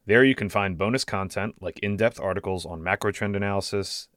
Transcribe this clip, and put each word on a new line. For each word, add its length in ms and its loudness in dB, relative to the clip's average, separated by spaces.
There 200 8
you 100 6
can 140 -4
find 280 0
bonus 280 0
content 560 -4
like 180 -8
in-depth 400 0
articles 460 -2
on 180 -8
macro 300 0
trend 240 -2
analysis 800 -2